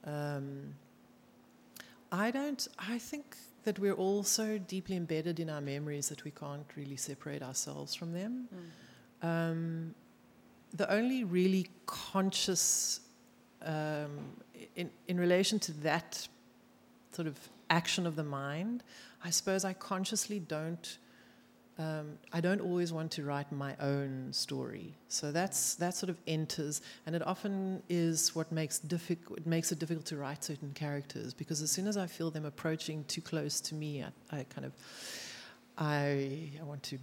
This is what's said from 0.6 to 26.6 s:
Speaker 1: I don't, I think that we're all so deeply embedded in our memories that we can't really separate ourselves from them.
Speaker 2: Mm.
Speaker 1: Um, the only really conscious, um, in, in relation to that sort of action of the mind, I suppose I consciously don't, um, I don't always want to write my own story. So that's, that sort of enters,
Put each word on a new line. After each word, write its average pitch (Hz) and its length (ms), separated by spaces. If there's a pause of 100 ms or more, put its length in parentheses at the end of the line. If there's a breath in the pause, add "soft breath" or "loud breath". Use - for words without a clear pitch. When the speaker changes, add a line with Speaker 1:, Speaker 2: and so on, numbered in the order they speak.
Speaker 1:
I 202 200
don't, 277 360 (120)
I 226 200
think - 380 (280)
that 208 140
we're 196 160
all 196 280
so 214 360
deeply 190 380
embedded 165 420
in 160 120
our 151 100
memories 143 480
that 147 160
we 151 60
can't 143 360 (100)
really 139 200
separate 143 460
ourselves 143 520
from 165 180
them. 233 360 (760 loud breath)
Speaker 2:
Mm. 165 60
Speaker 1:
Um, 165 680 (800)
the 160 180
only 240 340
really 185 440 (160)
conscious, - 1160 (600)
um, 151 720 (420)
in, 180 140 (180)
in 180 120
relation 180 380
to - 140 (100)
that 160 440 (840)
sort 165 160
of 143 80 (320)
action 170 380
of 156 100
the 160 80
mind, 147 580 (420 loud breath)
I 170 60
suppose 190 340
I 190 100
consciously 202 680
don't, 160 580 (800 loud breath)
um, 156 400 (140)
I 170 80
don't 185 200
always 175 320
want 160 200
to 147 120
write 143 260
my 139 300
own 139 520
story. 135 640 (140)
So 147 240
that's, 180 440
that 175 180
sort 180 160
of 165 80 (100)
enters, 156 540 (240 loud breath)